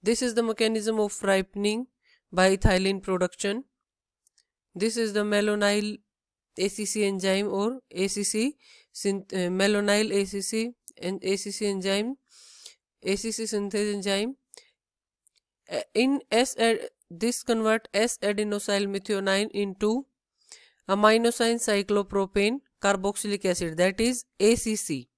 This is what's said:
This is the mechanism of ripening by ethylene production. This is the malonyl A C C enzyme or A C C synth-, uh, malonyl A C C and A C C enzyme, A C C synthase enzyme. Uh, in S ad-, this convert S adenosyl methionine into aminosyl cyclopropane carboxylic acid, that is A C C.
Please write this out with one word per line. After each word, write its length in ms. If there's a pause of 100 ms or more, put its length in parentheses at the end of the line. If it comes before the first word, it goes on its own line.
This 160
is 140
the 80
mechanism 580
of 220
ripening 640 (460)
by 240
ethylene 460
production. 640 (1080)
This 220
is 180
the 60
malonyl 760 (600)
A 100
C 160
C 200
enzyme 440
or 320 (100)
A 180
C 160
C 320 (360)
synth-, 400
uh, 160
malonyl 640
A 120
C 160
C 320 (280)
and 220
A 140
C 160
C 140
enzyme, 500 (880)
A 100
C 160
C 140
synthase 500
enzyme. 420 (1300)
Uh, 100 (140)
in 260 (120)
S 260
ad-, 300 (200)
this 360
convert 500
S 240
adenosyl 680
methionine 640
into 520 (840)
aminosyl 720
cyclopropane 960 (240)
carboxylic 640
acid, 320
that 240
is 240 (160)
A 160
C 180
C. 440